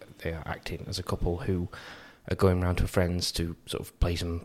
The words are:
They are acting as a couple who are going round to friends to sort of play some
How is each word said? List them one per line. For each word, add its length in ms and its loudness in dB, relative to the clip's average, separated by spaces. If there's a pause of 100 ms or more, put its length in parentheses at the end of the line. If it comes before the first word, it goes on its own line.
(180)
They 120 -4
are 160 -6
acting 420 -8
as 120 -4
a 20 -4
couple 360 0
who 280 0 (640)
are 60 0
going 240 6
round 180 2
to 80 4
friends 460 2
to 240 -2 (100)
sort 140 -4
of 180 -12
play 160 4
some 300 -2